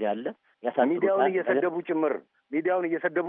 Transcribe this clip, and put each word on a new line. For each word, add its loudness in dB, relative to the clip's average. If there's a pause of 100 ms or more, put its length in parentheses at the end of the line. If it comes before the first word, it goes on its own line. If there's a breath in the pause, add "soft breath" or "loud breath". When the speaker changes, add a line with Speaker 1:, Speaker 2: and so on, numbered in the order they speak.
Speaker 1:
አለ። -2 (380)
ያሳጥሩታል። 2
Speaker 2:
ሚዲያውን 2
እየሰደቡ 0
ጭምር፣ 0 (360)
ሚዲያውን 0
እየሰደቡ -2